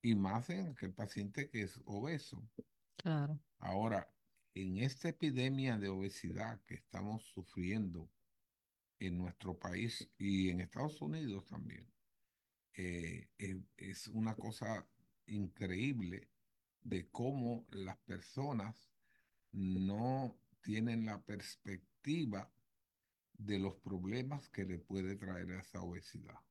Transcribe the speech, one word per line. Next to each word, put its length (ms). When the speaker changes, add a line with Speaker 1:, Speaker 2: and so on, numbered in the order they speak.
Speaker 1:
y 140
más 340
en 200
aquel 260
paciente 560
que 120
es 220
obeso. 640
Speaker 2:
Claro. 440
Speaker 1:
Ahora, 500
en 240
esta 300
epidemia 720
de 100
obesidad 760
que 100
estamos 500
sufriendo 840
en 180
nuestro 400
país 580
y 340
en 100
Estados 420
Unidos 440
también, 440
eh, 540
eh, 220
es 300
una 300
cosa 500
increíble 1000
de 260
cómo 600
las 280
personas 960
no 880
tienen 440
la 160
perspectiva 1300
de 260
los 180
problemas 720
que 140
le 140
puede 380
traer 340
esa 320
obesidad. 560